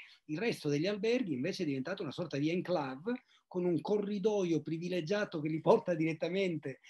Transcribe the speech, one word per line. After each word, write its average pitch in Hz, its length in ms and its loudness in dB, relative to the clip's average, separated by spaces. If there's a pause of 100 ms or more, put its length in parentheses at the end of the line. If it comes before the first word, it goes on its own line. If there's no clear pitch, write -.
(260)
il 151 120 -6
resto 202 320 -2
degli 147 160 2
alberghi 214 480 0
invece 170 300 -2
è - 20 0
diventato 147 380 -2
una 143 80 -4
sorta 156 260 -4
di 151 140 0
enclave 165 720 -2 (240)
con 180 180 -2
un 170 160 2
corridoio 196 800 0
privilegiato 175 800 -2
che 139 100 -2
li 156 120 0
porta 185 340 6
direttamente 160 840 0 (100)